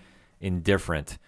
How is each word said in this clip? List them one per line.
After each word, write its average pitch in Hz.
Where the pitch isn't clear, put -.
indifferent. 90